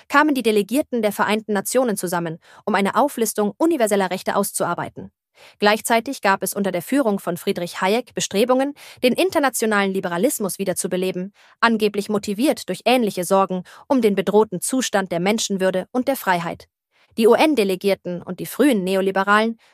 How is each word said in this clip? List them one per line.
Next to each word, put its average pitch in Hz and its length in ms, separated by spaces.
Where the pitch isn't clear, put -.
kamen 294 260
die 254 80
Delegierten 220 600
der 208 80
Vereinten 214 420
Nationen 214 440
zusammen, 170 420
um 214 120
eine 202 180
Auflistung 220 600
universeller 214 540
Rechte 190 260
auszuarbeiten. 175 760
Gleichzeitig 226 600
gab 196 240
es - 100
unter 196 160
der 240 120
Führung 240 360
von 175 200
Friedrich 180 420
Hayek 208 340
Bestrebungen, 254 600
den 247 120
internationalen 247 800
Liberalismus 190 680
wiederzubeleben, 185 720
angeblich 214 480
motiviert 208 600
durch - 160
ähnliche 220 400
Sorgen 190 400
um 262 120
den 208 140
bedrohten 196 460
Zustand 214 500
der 170 80
Menschenwürde 190 720
und 254 160
der 269 100
Freiheit. 175 520
Die 226 80
U-N-Delegierten 196 960
und 180 160
die 170 80
frühen 233 380
Neoliberalen 196 760